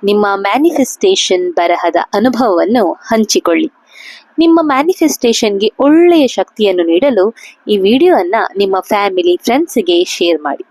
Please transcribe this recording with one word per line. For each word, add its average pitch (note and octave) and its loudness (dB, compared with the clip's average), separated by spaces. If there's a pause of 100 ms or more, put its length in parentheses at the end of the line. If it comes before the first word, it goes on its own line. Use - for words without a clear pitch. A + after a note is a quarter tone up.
ನಿಮ್ಮ G#3 0
ಮ್ಯಾನಿಫೆಸ್ಟೇಷನ್ G3 -2
ಬರಹದ E3+ -2 (180)
ಅನುಭವವನ್ನು G#3+ 0
ಹಂಚಿಕೊಳ್ಳಿ. F3 -2 (680)
ನಿಮ್ಮ E4 4
ಮ್ಯಾನಿಫೆಸ್ಟೇಷನ್‌ಗೆ C4 0
ಒಳ್ಳೆಯ D#4+ 4
ಶಕ್ತಿಯನ್ನು F#3+ -2
ನೀಡಲು F#3+ 0 (340)
ಈ G#3 2
ವಿಡಿಯೋವನ್ನ G#3+ 2 (220)
ನಿಮ್ಮ F#3+ 0
ಫ್ಯಾಮಿಲಿ, F#3 -2
ಫ್ರೆಂಡ್ಸ್‌ಗೆ G#3 0
ಶೇರ್ D#3+ -2
ಮಾಡಿ. C#3+ -8